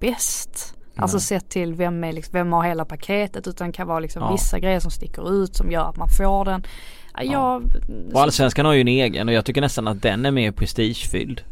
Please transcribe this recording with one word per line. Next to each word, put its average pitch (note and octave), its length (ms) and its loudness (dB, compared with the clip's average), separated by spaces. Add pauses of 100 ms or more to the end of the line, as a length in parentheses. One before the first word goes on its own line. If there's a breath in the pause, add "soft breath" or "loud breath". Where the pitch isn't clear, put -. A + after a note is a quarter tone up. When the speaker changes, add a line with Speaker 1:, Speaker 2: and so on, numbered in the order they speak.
Speaker 1:
bäst. - 760 -4 (200)
Alltså F#3 200 0
Speaker 2:
Nej. - 60 0
Speaker 1:
sett - 280 -4
till E3+ 240 -4
vem F3 300 -2
är D#3+ 80 -6
liksom, E3 200 -10
vem F3 200 0
har E3+ 120 4
hela E3 200 0
paketet, G3 600 -4
utan F3+ 200 -6
det F3 60 -6
kan F#3 140 -8
vara E3 140 -2
liksom D#3+ 220 -6
Speaker 2:
Ja. - 100 0
Speaker 1:
vissa - 260 2
grejer F#3 220 2
som - 100 0
sticker - 520 -2
ut F#3 140 -4
som F#3 140 2
gör E3 180 0
att D#3+ 80 -6
man E3 120 0
får G3 360 6
den. F#3+ 180 -2 (540 loud breath)
Ja, - 60 -8
Speaker 2:
Ja. C4 100 -2
Speaker 1:
jag, B3+ 840 2
Speaker 2:
Och C3 80 6
Allsvenskan C#3+ 440 4
har D#3 60 6
ju C#3 80 6
en A#2+ 80 4
egen, A#2 400 2
och A#2 60 4
jag A2+ 100 4
tycker C3+ 160 0
nästan A2+ 280 0
att G#2 140 -4
den A2+ 240 2
är C#3 40 2
mer A#2 220 2
prestigefylld - 1000 -2